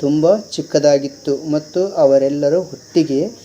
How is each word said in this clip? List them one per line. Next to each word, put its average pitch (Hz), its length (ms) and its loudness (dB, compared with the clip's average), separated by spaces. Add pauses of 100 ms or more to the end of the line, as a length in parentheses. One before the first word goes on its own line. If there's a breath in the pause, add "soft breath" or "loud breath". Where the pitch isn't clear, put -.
ತುಂಬ 156 360 2
ಚಿಕ್ಕದಾಗಿತ್ತು 147 1120 -2
ಮತ್ತು 151 360 -4
ಅವರೆಲ್ಲರೂ 143 760 2
ಒಟ್ಟಿಗೆ 151 680 -2 (140)